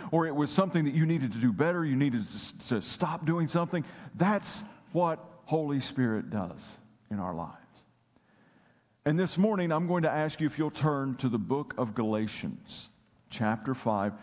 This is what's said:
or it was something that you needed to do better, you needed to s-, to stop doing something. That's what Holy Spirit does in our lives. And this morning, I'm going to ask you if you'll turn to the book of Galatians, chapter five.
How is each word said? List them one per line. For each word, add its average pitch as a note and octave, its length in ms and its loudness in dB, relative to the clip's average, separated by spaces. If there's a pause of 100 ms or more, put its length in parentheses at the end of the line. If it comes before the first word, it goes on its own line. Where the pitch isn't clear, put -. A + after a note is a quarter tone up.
or E3 160 4
it D3+ 100 -2
was D3 160 2
something F3+ 340 4
that C#3 100 0
you D#3+ 100 6
needed D3+ 280 2
to A2+ 40 -4
do A#2 160 4
better, E3 320 2
you C#3 100 2
needed B2 300 2
to - 80 -14
s-, - 200 -10 (160)
to A2+ 120 2
stop E3 440 -4
doing E3 220 2
something. E3+ 380 0 (300)
That's G3 480 0 (280)
what E3+ 320 0 (220)
Holy D3 340 2
Spirit A#2+ 520 0
does F#2 460 -6 (340)
in G#2 80 -4
our F2+ 160 -4
lives. E2 200 -6 (1500)
And D3+ 140 2
this F#3 180 0
morning, F#3 340 4
I'm E3 160 2
going F3 160 2
to D#3 80 4
ask D3+ 300 -2
you D3+ 60 2
if - 100 -4
you'll D3+ 140 0
turn C#3 460 0
to C3 120 0
the A2+ 100 2
book C3+ 380 -2
of A2 160 -2
Galatians, A2 960 -4 (400)
chapter A2 440 0
five. G#2 500 0